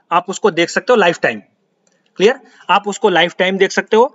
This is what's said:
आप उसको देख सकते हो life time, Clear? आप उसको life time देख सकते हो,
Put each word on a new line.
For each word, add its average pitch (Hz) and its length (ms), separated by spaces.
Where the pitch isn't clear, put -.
आप - 180
उसको 196 220
देख 165 180
सकते - 240
हो 240 40
life 175 240
time, 117 180
Clear? 240 200
आप 196 180
उसको 202 220
life 170 280
time 190 200
देख 185 140
सकते 196 260
हो, 240 180